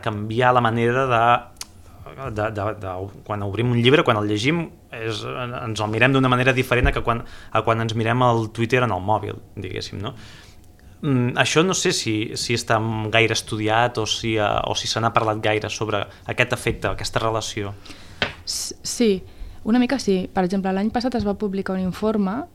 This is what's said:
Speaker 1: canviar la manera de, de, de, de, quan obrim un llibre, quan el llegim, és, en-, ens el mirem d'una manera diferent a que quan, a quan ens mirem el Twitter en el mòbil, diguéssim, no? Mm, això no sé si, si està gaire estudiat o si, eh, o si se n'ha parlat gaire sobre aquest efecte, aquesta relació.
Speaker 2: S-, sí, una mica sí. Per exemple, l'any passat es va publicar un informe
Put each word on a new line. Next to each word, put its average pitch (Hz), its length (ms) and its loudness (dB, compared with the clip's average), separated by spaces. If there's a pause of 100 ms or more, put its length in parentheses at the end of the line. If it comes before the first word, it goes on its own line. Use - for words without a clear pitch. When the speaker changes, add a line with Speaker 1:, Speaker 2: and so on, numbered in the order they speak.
Speaker 1:
canviar 110 520 0
la 127 60 4
manera 117 480 2
de, 120 140 2 (1120)
de, 104 160 -2
de, 101 140 -4 (160)
de, 95 120 -8 (300)
quan 104 200 -4
obrim 110 280 0
un 117 100 2
llibre, 143 220 8
quan 117 140 4
el 104 100 0
llegim, 131 380 0 (260)
és, 113 320 -6
en-, 123 300 -8 (160)
ens 107 100 -4
el 107 100 0
mirem 113 220 6
d'una 135 160 6
manera 127 260 4
diferent 123 340 4
a 139 40 4
que - 100 -2
quan, 117 220 0 (280)
a 110 120 2
quan 113 180 2
ens 110 140 0
mirem 117 260 2
el 117 300 4
Twitter 117 320 2
en 113 80 2
el 92 100 0
mòbil, 101 380 -2 (160)
diguéssim, 101 460 -8
no? 117 120 -8 (880)
Mm, 127 360 2
això 147 260 4
no 185 100 2
sé 185 200 0
si, 107 420 -2
si - 200 -4
està 117 220 0 (320)
gaire 110 240 4
estudiat 110 640 0
o 110 80 -2
si, 110 320 -2
eh, 104 120 2 (180)
o - 80 -4
si - 120 -4
se - 120 -4
n'ha 113 140 0
parlat 110 280 2
gaire 107 280 0
sobre 107 340 -4 (220)
aquest 120 280 0
efecte, - 340 -2
aquesta 101 320 -4
relació. 110 540 -4 (720)
Speaker 2:
S-, - 380 -8
sí, 202 400 0 (400)
una 226 160 2
mica 247 200 0
sí. 190 340 -2
Per 190 100 2
exemple, 190 300 0
l'any 202 180 -2
passat 247 240 -2
es 220 100 -2
va 202 140 -2
publicar 196 360 -4
un 185 60 -2
informe 208 600 0 (120)